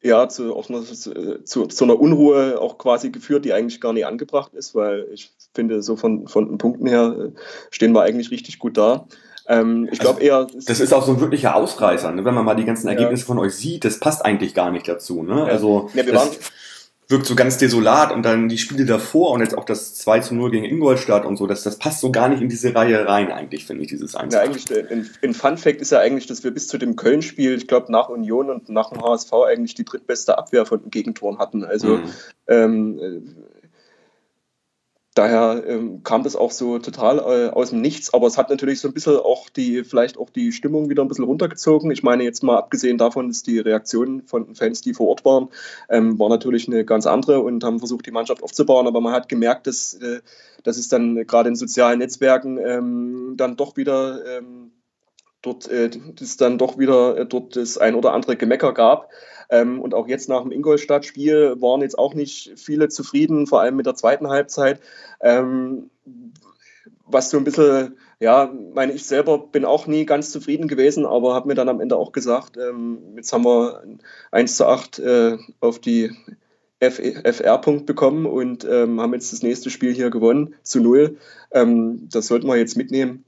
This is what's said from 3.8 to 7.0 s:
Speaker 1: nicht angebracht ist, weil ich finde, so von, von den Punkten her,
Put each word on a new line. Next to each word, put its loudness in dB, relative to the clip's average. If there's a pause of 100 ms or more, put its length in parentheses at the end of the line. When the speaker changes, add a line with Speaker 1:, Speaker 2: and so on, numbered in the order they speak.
Speaker 1:
nicht -2
angebracht -6
ist, -12
weil -2
ich -20 (220)
finde, -2
so -4
von, -4
von 0
den -8
Punkten -2
her, 2